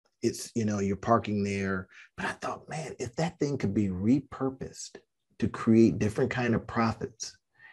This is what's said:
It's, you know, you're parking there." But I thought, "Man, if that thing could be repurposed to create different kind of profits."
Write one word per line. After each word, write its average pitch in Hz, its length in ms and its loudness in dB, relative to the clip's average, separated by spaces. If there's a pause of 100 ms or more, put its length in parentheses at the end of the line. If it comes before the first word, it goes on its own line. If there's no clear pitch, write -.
(220)
It's, - 320 -4
you 113 100 -2
know, 107 160 -2
you're 98 160 -2
parking 104 480 2
there." 98 440 -2 (280)
But - 100 -6
I - 60 -4
thought, - 360 -10
"Man, 151 300 -8
if 120 180 -8
that 165 220 -2
thing 143 200 -2
could 101 160 -2
be 104 140 2
repurposed 131 1080 -2 (440)
to 104 80 2
create 110 500 6
different 110 320 0
kind 120 240 0
of 98 120 -2
profits." - 680 -4 (360)